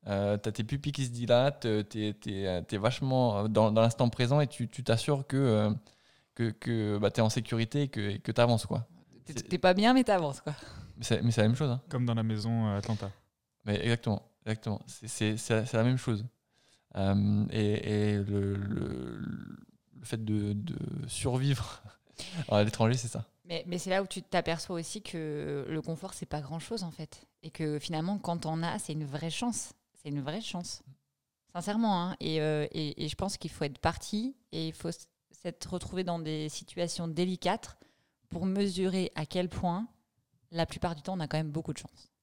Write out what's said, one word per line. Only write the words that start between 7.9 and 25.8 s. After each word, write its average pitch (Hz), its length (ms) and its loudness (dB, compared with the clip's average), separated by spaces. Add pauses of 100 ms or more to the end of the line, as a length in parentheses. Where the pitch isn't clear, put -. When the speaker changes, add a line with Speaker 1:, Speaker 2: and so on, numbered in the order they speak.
Speaker 1:
et 101 180 -2
que - 120 -4
t'avances, 120 340 6
quoi. - 220 -2 (360)
Speaker 2:
T'es, 156 140 -14
Speaker 1:
C'est - 100 -10
Speaker 2:
t'es 185 100 0
pas 180 160 6
bien, 214 200 6
mais 262 100 6
t'avances, 170 380 2
quoi. 147 140 -6 (420)
Speaker 1:
Mais 120 60 -10
c'est, - 180 2
mais 117 100 4
c'est 113 100 4
la 104 60 8
même 120 80 4
chose, 143 140 0
hein. 123 200 -2
Speaker 3:
Comme 123 160 0
dans 117 100 0
la 113 80 0
maison, 110 440 0
euh, 101 120 0
Atlanta. 101 320 -4 (540)
Speaker 1:
Mais 104 100 0
exactement, 113 480 0 (220)
exactement. 110 420 -4
C'est, - 200 -16
c'est, 107 300 0
c'est, 110 280 0
c'est 123 120 0
la 110 60 6
même 127 140 4
chose. 113 280 -2 (680)
Euh, 101 540 4
et, 104 640 2
et 104 60 2
le, 101 380 0
le, 64 640 -4
le - 840 -12
fait 113 180 -4
de, 104 300 0
de 104 220 -4 (320)
survivre 127 760 0 (340)
<laughs> - 340 -8
à 104 140 6
l'étranger, 113 340 2
c'est 117 100 -4
ça. 113 180 -8 (200)
Speaker 2:
Mais, 170 220 -6
mais 180 100 -4
c'est 180 120 -6
là 190 120 2
où 190 60 -4
tu 190 140 -10
t'aperçois 165 540 -2
aussi 170 260 -6
que 147 680 -6
le 156 120 -2